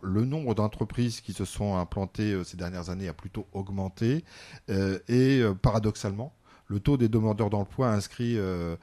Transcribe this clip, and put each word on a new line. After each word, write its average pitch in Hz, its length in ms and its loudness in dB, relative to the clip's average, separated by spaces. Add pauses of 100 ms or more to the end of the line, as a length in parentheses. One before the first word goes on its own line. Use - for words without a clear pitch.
le 98 200 2
nombre 131 300 -2
d'entreprises 110 640 0
qui - 140 -10
se 98 120 -4
sont 101 320 -2
implantées, 98 560 -2
euh, 92 100 -2
ces 90 140 -12
dernières 87 340 -6
années 92 160 -6
a 82 60 -6
plutôt 95 400 -12
augmenté, 98 720 -2 (460)
euh, 95 380 2
et, 127 340 6
euh, 104 140 2
paradoxalement, 107 800 0 (320)
le 101 120 -2
taux 143 160 4
des 120 140 4
demandeurs 107 400 2
d'emploi 107 400 0
inscrits, 113 480 0
euh, 87 460 -2